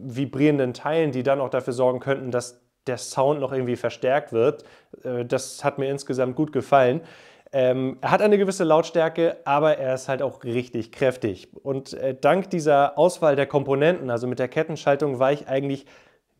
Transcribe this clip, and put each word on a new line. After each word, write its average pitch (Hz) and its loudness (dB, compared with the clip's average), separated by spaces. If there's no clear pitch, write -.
vibrierenden 135 0
Teilen, 156 -2
die 123 -4
dann 139 2
auch 127 -4
dafür 127 -4
sorgen 127 2
könnten, 131 -4
dass 120 -6
der 123 -4
Sound 143 0
noch 131 -4
irgendwie 123 -2
verstärkt 131 -2
wird. 123 2
Äh, 123 -6
das 127 -6
hat 143 -2
mir 135 -2
insgesamt 131 -4
gut 151 -2
gefallen. 131 2
Ähm, 131 0
er 127 -2
hat 175 4
eine 208 4
gewisse 190 0
Lautstärke, 165 2
aber 147 2
er 131 -2
ist - -10
halt 135 -2
auch 131 -6
richtig 120 -4
kräftig. 120 -2
Und, 135 -8
äh, 131 -4
dank 180 2
dieser 147 2
Auswahl 156 4
der 139 2
Komponenten, 139 0
also 117 -2
mit 127 -6
der 127 -2
Kettenschaltung, 147 -2
war 131 4
ich 147 -6
eigentlich 139 -4